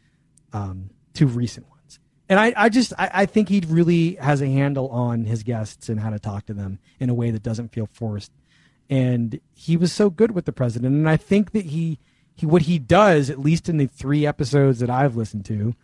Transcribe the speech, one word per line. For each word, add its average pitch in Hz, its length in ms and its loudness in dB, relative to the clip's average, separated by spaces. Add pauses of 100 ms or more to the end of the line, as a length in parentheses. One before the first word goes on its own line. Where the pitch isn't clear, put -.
(540)
um, 95 340 -10 (240)
two 151 140 2
recent 120 420 -4
ones. - 300 -20 (300)
And 196 120 4
I, 226 160 4
I 214 140 4
just, 233 280 0
I, 190 160 -2
I 196 120 2
think 214 220 0
he 196 200 2
really 170 480 2
has 139 260 0
a 143 60 -2
handle 135 400 0
on 120 360 -2
his 110 180 -4
guests 110 460 -8
and 110 120 -2
how 110 100 -4
to 107 80 -6
talk 101 280 -10
to 110 80 -10
them 98 240 -10 (200)
in 127 120 -4
a 120 40 0
way 117 160 -2
that 107 120 -4
doesn't 117 300 -8
feel 113 200 -6
forced. 107 400 -8 (580)
And 123 500 -2 (140)
he 165 220 -2
was 165 160 0
so 208 180 2
good 214 220 2
with 175 120 -6
the 127 80 -6
president. 123 420 -2
And 156 140 2
I 160 80 4
think 196 360 0
that 202 140 -2
he, 160 320 -4 (360)
he, 165 120 -6
what 160 160 4
he 175 160 2
does, 156 520 4
at 135 80 -8
least 160 300 0
in 165 80 0
the 139 100 2
three 147 400 -2
episodes 139 540 2
that 123 100 -2
I've 127 260 2
listened 107 300 -6
to, 110 380 -2